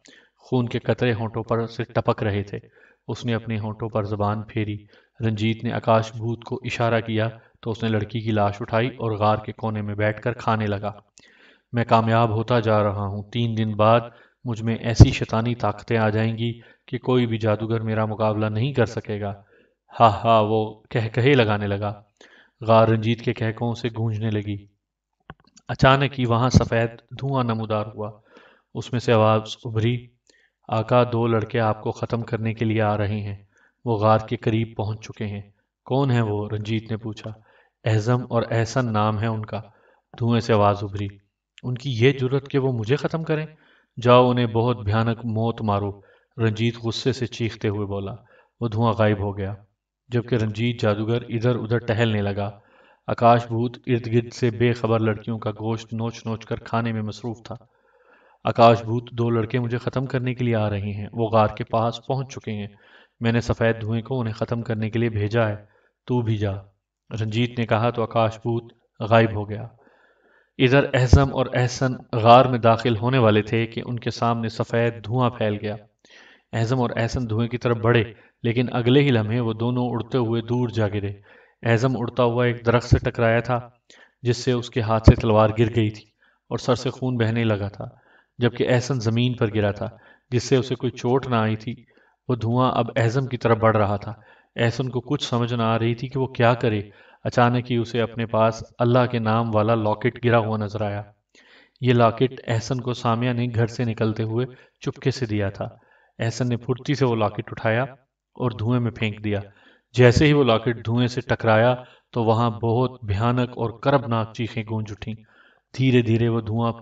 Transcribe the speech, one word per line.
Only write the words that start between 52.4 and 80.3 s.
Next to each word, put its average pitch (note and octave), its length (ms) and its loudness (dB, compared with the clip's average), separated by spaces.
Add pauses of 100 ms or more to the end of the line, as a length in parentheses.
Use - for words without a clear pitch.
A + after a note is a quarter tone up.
आकाश A#2+ 380 4
भूत A#2+ 400 -4
इर्द A#2 200 0
गिर्द A#2 240 0
से A#2+ 200 -2
बेखबर A2+ 480 2
लड़कियों A2 380 -2
का G#2+ 140 -4
गोश्त A2 420 -6
नोच A2+ 340 -6
नोच A2+ 180 -6
कर A#2 100 -6
खाने A#2 380 -4
में A2 80 -4
मसरूफ G#2+ 360 -8
था। - 320 -18 (760)
"आकाश A2+ 360 6
भूत, A#2 320 -4
दो A#2 160 0
लड़के A#2 300 0
मुझे A#2+ 180 -2
खत्म C3 280 -4
करने B2+ 280 -4
के B2 100 -4
लिए A#2 100 2
आ G#2+ 140 2
रहे G2+ 240 -4
हैं। G2+ 220 -8
वो A2+ 160 -2
गार G#2+ 280 2
के A#2+ 60 -8
पास A#2 440 -2
पहुंच C3+ 200 -4
चुके - 240 -12
हैं। G2+ 280 -10 (420)
मैंने A#2 200 2
सफेद A2+ 380 0
धुएं A2 240 -4
को C3 140 -6
उन्हें A2+ 180 -4
खत्म A#2 260 -4
करने A2 280 -4
के A2+ 100 -2
लिए A#2 100 0
भेजा G#2+ 360 0
है। G#2 240 -4 (380)
तू B2 140 0
भी A2 160 0
जा," G2+ 260 -4 (480)
रंजीत A2+ 480 -2
ने A2+ 60 -2
कहा A#2 260 2
तो A#2+ 100 -4
आकाश A2 420 0
भूत A#2 260 -4 (400)
गायब A2+ 280 4
हो G#2 80 -6
गया। G#2+ 320 -12 (840)
इधर C3+ 360 4
एहजम C3 340 6
और B2+ 260 -2
एहसन B2+ 380 -2 (220)
गार A#2+ 320 8
में B2 140 0
दाखिल A2+ 360 4
होने B2 200 0
वाले G#2+ 240 6
थे A2+ 240 -2
कि A2+ 160 -8
उनके A#2 300 -6
सामने A#2 380 -2
सफेद A#2 560 -2
धुआं B2 240 0
फैल A2+ 260 -2
गया। G#2 220 -6 (760)
एहजम A#2 260 0
और A#2+ 180 0
एहसन A#2 280 -2
धुएं A2 240 -2
की A#2+ 80 -6
तरफ A#2+ 200 0
बढ़े, A2+ 380 2 (280)
लेकिन A#2 240 0
अगले B2 340 4
ही C#3 100 2
लम्हे A2+ 280 0
वो A2+ 140 -2
दोनों B2 360 -4
उड़ते A#2 280 -4
हुए A#2 240 0